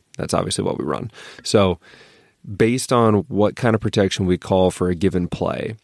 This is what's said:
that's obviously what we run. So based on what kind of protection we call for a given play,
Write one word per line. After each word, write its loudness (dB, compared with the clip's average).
that's -6
obviously -2
what -4
we -6
run. -6
So 2
based 0
on 4
what 0
kind 0
of 0
protection 0
we 2
call 2
for -2
a 0
given -2
play, -6